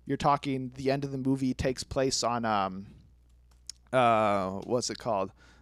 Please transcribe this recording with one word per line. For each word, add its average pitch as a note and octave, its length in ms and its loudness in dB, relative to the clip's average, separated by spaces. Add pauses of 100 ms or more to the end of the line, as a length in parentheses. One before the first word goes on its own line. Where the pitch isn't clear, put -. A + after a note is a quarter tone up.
you're C3+ 120 -2
talking C3+ 580 0
the C3 160 0
end C#3 140 -2
of C#3 60 -6
the C3+ 60 -4
movie C3 360 0
takes C3 300 -4
place - 400 0
on, A#2 220 0
um, G2 420 0 (1080)
uh, G#2+ 580 4 (140)
what's A#2 240 -2
it G#2+ 80 -8
called? G2 340 -2 (300)